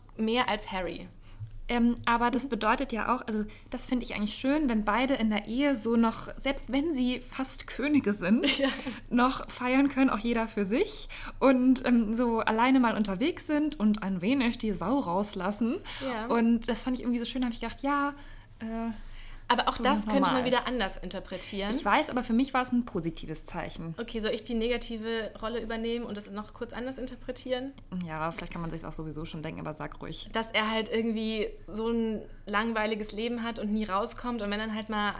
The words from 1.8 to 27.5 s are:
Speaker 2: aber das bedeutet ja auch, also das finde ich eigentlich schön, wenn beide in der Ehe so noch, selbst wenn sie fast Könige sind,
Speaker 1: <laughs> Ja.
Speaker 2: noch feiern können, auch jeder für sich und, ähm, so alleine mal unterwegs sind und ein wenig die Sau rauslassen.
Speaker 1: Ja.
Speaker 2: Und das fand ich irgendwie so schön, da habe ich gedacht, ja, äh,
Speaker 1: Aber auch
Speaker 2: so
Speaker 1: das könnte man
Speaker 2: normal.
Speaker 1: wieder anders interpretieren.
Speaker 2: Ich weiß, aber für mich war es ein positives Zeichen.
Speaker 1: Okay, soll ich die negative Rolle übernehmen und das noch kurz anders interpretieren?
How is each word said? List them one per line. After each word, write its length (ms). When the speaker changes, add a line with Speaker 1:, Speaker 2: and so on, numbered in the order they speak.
Speaker 2:
aber 260
das 180
bedeutet 420
ja 240
auch, 100
also 200
das 160
finde 180
ich 80
eigentlich 240
schön, 320
wenn 160
beide 300
in 160
der 160
Ehe 280
so 200
noch, 420
selbst 340
wenn 220
sie 280
fast 440
Könige 480
sind, 320
Speaker 1:
<laughs> 140
Ja. 80
Speaker 2:
noch 400
feiern 380
können, 240
auch 80
jeder 280
für 180
sich 420
und, 480
ähm, 280
so 260
alleine 380
mal 160
unterwegs 520
sind 320
und 240
ein 180
wenig 380
die 140
Sau 260
rauslassen. 800
Speaker 1:
Ja. 220
Speaker 2:
Und 400
das 160
fand 140
ich 60
irgendwie 160
so 60
schön, 160
da 40
habe 100
ich 60
gedacht, 200
ja, 320
äh, 320
Speaker 1:
Aber 200
auch 80
Speaker 2:
so 80
Speaker 1:
das 200
könnte 180
man 80
Speaker 2:
normal. 160
Speaker 1:
wieder 200
anders 300
interpretieren. 800
Speaker 2:
Ich 80
weiß, 260
aber 140
für 80
mich 220
war 80
es 100
ein 140
positives 580
Zeichen. 560
Speaker 1:
Okay, 220
soll 100
ich 140
die 80
negative 800
Rolle 200
übernehmen 440
und 100
das 160
noch 220
kurz 180
anders 260
interpretieren? 760